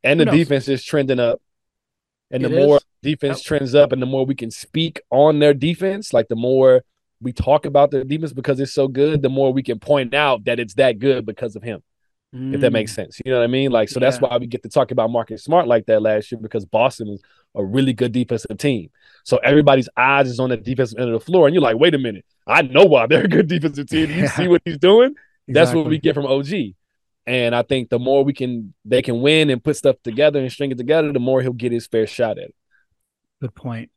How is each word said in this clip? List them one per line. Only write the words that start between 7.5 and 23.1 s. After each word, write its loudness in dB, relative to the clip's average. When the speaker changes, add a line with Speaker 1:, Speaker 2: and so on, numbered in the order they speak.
Speaker 1:
about 2
their -2
defense -6
because -4
it's -6
so 0
good, 0
the 0
more 0
we -2
can -6
point 0
out 0
that -2
it's -8
that 2
good 0
because -10
of -14
him, -10
if -8
that 2
makes -2
Speaker 2:
Mm. -14
Speaker 1:
sense. -12
You -6
know 0
what 2
I -2
mean? 0
Like, 2
so -6
that's 2
Speaker 2:
Yeah. 0
Speaker 1:
why -2
we -4
get -10
to -16
talk 0
about 0
Marcus -6
Smart 2
like 2
that 2
last -2
year -12
because -8
Boston -2
was -14
a -4
really -2
good -2
defensive -6
team. -4
So 0
everybody's 4
eyes 2
is -8
on -2
the -2
defensive -4
end -2
of -2
the -4
floor. 4
And 2
you're 2
like, 2
"Wait 4
a -2
minute. -8
I 4
know 6
why 6
they're 2